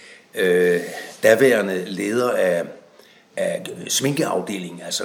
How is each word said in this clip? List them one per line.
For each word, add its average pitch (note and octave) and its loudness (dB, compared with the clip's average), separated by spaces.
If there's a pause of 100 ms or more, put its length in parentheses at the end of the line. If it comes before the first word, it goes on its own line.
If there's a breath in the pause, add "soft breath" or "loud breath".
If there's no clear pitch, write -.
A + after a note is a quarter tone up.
(340 loud breath)
øh, F2+ 2 (420 loud breath)
daværende G#2+ 4
leder G#2 -2
af, F#2 0 (720 soft breath)
af F2 -4 (220)
sminkeafdelingen, F#2 -4
altså E2+ -6